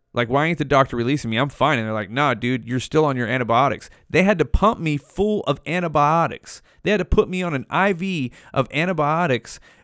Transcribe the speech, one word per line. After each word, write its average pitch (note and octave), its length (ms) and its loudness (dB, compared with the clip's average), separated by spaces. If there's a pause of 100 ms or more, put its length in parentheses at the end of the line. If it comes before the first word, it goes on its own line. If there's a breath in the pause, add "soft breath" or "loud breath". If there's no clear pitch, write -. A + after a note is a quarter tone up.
(120)
Like, A#2+ 160 -2
why C#3 180 2
ain't E3+ 120 -2
the D3+ 60 -4
doctor C3+ 320 2
releasing A#2+ 340 -2
me? A2 60 -2
I'm C#3 120 2
fine." C3+ 300 0
And A2 80 -4
they're A2 80 -4
like, G#2+ 160 -6
"Nah, C3+ 240 0
dude, A#2+ 300 -4
you're A#2+ 160 -4
still D#3 240 2
on C#3 120 0
your B2 120 -2
antibiotics." A#2+ 600 0 (220 soft breath)
They E3+ 140 4
had G3 160 2
to D3 40 2
pump - 360 2
me D#3 160 0
full G#3 480 -2
of - 200 -2
antibiotics. D#3 960 0 (220 soft breath)
They - 80 0
had G#3 80 2
to F3+ 60 -2
put G#3+ 240 2
me F#3 120 -4
on E3+ 140 -2
an B2+ 160 -4
I F#3+ 220 2
V E3+ 400 -4 (200 loud breath)
of B2+ 200 0
antibiotics D#3 880 -2 (240 soft breath)